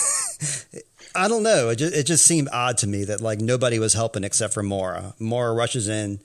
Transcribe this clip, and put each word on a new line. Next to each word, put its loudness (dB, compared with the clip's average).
<laughs> -14
I 2
don't 2
know. 4
It 0
ju-, 0
it 2
just 6
seemed 4
odd 0
to 0
me -2
that, -4
like, -2
nobody 2
was 2
helping -2
except -2
for -4
Maura. -4
Maura -2
rushes 0
in -4